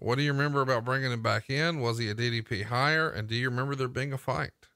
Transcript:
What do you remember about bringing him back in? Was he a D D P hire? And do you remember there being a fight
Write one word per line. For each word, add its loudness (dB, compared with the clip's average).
What 0
do 2
you 2
remember 2
about 2
bringing 0
him -2
back 0
in? 0
Was 0
he -2
a -2
D 0
D 0
P -4
hire? 2
And -4
do -4
you 0
remember -2
there -2
being -4
a -4
fight -4